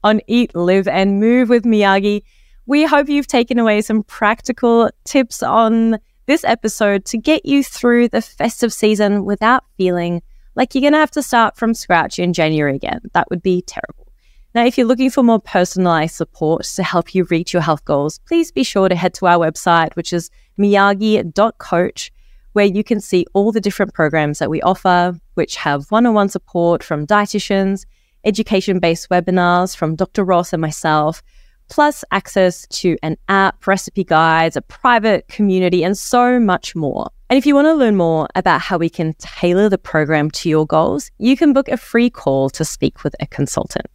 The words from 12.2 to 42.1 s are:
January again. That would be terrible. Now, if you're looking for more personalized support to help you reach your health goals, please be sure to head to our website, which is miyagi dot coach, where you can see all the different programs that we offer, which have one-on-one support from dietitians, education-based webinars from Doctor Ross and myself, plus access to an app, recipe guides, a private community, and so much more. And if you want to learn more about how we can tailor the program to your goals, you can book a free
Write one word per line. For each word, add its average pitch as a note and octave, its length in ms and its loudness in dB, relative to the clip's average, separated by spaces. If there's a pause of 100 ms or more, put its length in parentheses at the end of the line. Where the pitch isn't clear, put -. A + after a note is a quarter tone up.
January D#3 420 0
again. - 260 -6 (120)
That - 180 0
would F3 120 -6
be F3+ 200 0
terrible. - 440 -16 (480)
Now, A#3 100 2
if A#3+ 140 0
you're A#3+ 80 2
looking B3+ 240 2
for C4+ 120 0
more A3+ 160 4
personalized F3 800 -2
support D#3+ 480 -4 (120)
to G3 60 -4
help F3 320 -4
you F#3 100 2
reach E3+ 280 -2
your F3 100 0
health D3+ 220 -2
goals, D3 420 -2
please E4 240 -2
be C4+ 140 -2
sure F#3+ 240 0
to F#3 80 0
head E3+ 180 -2
to F#3+ 120 -4
our F3 120 4
website, E3 560 0
which - 180 -8
is E3+ 180 -6 (280)
miyagi G3+ 760 2
dot A3 260 0
coach, - 520 -4 (440)
where G#3 100 2
you G3+ 180 0
can G#3 180 -2
see F3+ 240 0 (100)
all G3+ 180 2
the A3 80 -2
different G3 340 -4
programs D3+ 460 -2
that D#3 100 -2
we D#3+ 120 -2
offer, F3+ 520 0 (200)
which - 220 -4
have C#3+ 360 -4
one-on-one G#3+ 380 2
support E3+ 520 -2
from D3+ 240 -6
dietitians, G3 800 -2 (400)
education-based F#3+ 840 0
webinars F3+ 680 0
from D#3+ 180 -2
Doctor F#3+ 300 -2
Ross F3 280 0
and E3 100 -4
myself, D#3 600 -2 (460)
plus D4 420 0
access - 580 -2
to - 340 -2
an D#3+ 140 -6 (120)
app, G3 380 0
recipe F#3+ 360 -2
guides, D#3+ 540 2
a C3+ 60 -4
private A3 640 0
community, F#3 560 0
and G3 120 -2
so B3 440 0
much F#3+ 340 -2
more. D3+ 340 -6 (220)
And B3+ 60 4
if C4+ 100 2
you C#4+ 80 4
want C#4+ 120 4
to D#4+ 80 4
learn A#3+ 220 2
more E3 380 0
about F3 280 2
how F3+ 160 -4
we E3 100 -2
can D#3+ 300 -4
tailor F3+ 500 0
the F#3+ 100 0
program D3+ 540 -2
to - 160 -6
your D#3 180 0
goals, D#3+ 520 -2
you A#3 180 2
can D4 160 2
book C4+ 160 0
a C4 80 -4
free A#3+ 340 0